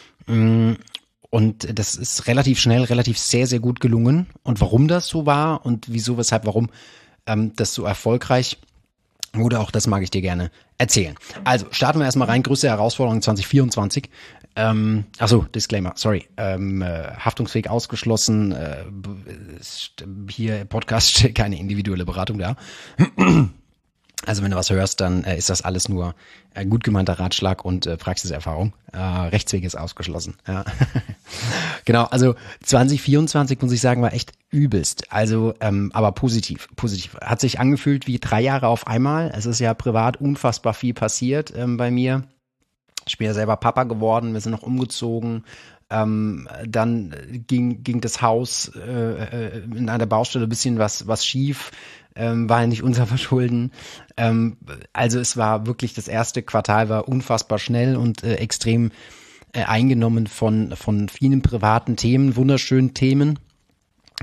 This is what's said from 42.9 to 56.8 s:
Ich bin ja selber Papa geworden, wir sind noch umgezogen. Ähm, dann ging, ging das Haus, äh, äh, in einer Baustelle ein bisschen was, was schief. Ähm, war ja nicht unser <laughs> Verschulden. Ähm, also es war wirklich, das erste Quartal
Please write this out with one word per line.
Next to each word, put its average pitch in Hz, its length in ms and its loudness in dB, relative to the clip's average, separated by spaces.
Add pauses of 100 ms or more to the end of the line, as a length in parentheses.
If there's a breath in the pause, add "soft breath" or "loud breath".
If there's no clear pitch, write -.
Ich - 80 -8
bin 110 100 -2
ja 107 60 0
selber 107 240 0
Papa 120 260 0
geworden, 113 500 -2
wir 107 80 -4
sind 113 100 -6
noch 110 100 -6
umgezogen. 117 840 -4 (460 loud breath)
Ähm, 107 580 -2 (200)
dann 110 480 -2 (320)
ging, 123 360 0
ging 120 160 -2
das 110 220 -4
Haus, 120 540 0
äh, 113 800 -6
äh, 101 60 -12 (120)
in 117 140 -4
einer 113 160 0
Baustelle 113 400 0
ein 110 40 -2
bisschen 117 280 0
was, 104 300 -2
was 110 180 -2
schief. 135 460 -2 (440 loud breath)
Ähm, 117 320 -2
war 117 140 4
ja 117 60 2
nicht 113 160 0
unser 120 240 4
<laughs> 110 60 -2
Verschulden. 123 580 0 (440 loud breath)
Ähm, 113 420 2 (360)
also 120 260 0
es 120 160 -4
war 110 300 2
wirklich, 120 300 -4
das 110 120 -10
erste 113 360 -2
Quartal 107 460 2